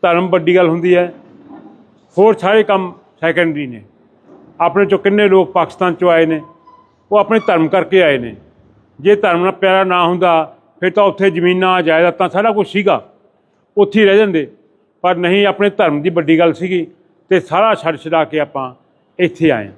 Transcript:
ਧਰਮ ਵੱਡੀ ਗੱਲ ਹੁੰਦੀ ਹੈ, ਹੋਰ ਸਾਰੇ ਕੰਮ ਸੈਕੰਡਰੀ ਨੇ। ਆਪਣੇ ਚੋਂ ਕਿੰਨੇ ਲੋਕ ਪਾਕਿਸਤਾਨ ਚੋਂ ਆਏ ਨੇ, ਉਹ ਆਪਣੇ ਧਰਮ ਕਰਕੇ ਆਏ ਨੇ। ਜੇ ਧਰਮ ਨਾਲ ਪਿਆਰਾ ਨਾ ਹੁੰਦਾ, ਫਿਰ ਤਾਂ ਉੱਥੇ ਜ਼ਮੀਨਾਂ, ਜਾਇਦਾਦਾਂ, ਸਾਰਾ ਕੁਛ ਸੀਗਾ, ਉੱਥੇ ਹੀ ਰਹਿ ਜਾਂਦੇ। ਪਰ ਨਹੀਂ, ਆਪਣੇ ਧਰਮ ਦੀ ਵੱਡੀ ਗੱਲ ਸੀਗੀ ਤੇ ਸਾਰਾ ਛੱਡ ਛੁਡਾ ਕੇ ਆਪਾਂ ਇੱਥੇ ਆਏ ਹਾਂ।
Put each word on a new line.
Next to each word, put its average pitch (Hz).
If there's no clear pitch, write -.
ਧਰਮ 175
ਵੱਡੀ 175
ਗੱਲ 185
ਹੁੰਦੀ 170
ਹੈ, 175
ਹੋਰ 208
ਸਾਰੇ 208
ਕੰਮ 190
ਸੈਕੰਡਰੀ 160
ਨੇ। 117
ਆਪਣੇ 175
ਚੋਂ 196
ਕਿੰਨੇ 202
ਲੋਕ 190
ਪਾਕਿਸਤਾਨ 175
ਚੋਂ 175
ਆਏ 165
ਨੇ, 160
ਉਹ 208
ਆਪਣੇ 208
ਧਰਮ 165
ਕਰਕੇ 185
ਆਏ 143
ਨੇ। 113
ਜੇ 196
ਧਰਮ 180
ਨਾਲ 185
ਪਿਆਰਾ 190
ਨਾ 180
ਹੁੰਦਾ, 170
ਫਿਰ 180
ਤਾਂ 202
ਉੱਥੇ 196
ਜ਼ਮੀਨਾਂ, 180
ਜਾਇਦਾਦਾਂ, 165
ਸਾਰਾ 208
ਕੁਛ 202
ਸੀਗਾ, 185
ਉੱਥੇ 202
ਹੀ 214
ਰਹਿ 190
ਜਾਂਦੇ। 185
ਪਰ 180
ਨਹੀਂ, 180
ਆਪਣੇ 196
ਧਰਮ 160
ਦੀ 180
ਵੱਡੀ 160
ਗੱਲ 160
ਸੀਗੀ 175
ਤੇ 185
ਸਾਰਾ 208
ਛੱਡ 160
ਛੁਡਾ 160
ਕੇ 151
ਆਪਾਂ 135
ਇੱਥੇ 160
ਆਏ 110
ਹਾਂ। 98